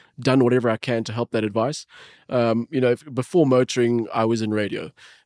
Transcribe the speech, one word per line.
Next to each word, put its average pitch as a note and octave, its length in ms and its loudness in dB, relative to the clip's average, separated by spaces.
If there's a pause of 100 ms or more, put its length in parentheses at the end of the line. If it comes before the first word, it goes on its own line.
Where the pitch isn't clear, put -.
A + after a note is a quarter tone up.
(180)
done C3 240 2
whatever A#2+ 260 2
I A2+ 80 0
can A#2 280 -4
to - 80 -8
help A#2+ 180 -6
that A2 140 -2
advice. A2 420 -4 (420)
Um, A#2 440 0
you B2+ 80 -2
know, B2 100 4
if, A#2+ 140 -2 (100)
before C#3+ 320 2
motoring, A#2+ 640 2
I A2+ 120 0
was A2+ 180 0
in G#2+ 80 -2
radio. G#2 400 -4 (360)